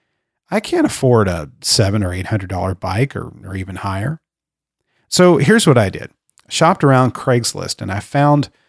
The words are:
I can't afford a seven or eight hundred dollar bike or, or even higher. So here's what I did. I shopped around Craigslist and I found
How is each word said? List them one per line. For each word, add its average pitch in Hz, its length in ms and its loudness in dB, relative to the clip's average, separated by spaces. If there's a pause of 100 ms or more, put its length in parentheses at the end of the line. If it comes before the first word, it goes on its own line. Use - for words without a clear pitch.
(520)
I 202 80 -2
can't 330 260 0
afford 120 420 2
a 82 220 -4 (120)
seven 104 420 0
or 90 100 -4
eight 90 140 -8
hundred 98 220 -6
dollar 95 260 -4
bike 104 400 -4
or, - 180 -10 (100)
or 95 120 -12
even 95 220 -10
higher. 98 440 -6 (840)
So 180 300 4
here's 214 280 2
what 131 140 4
I 101 100 2
did. - 220 -12 (360)
I - 20 -20
shopped - 340 2
around 127 320 2
Craigslist 113 680 -4
and 98 100 -8
I 98 80 -4
found 147 500 0 (200)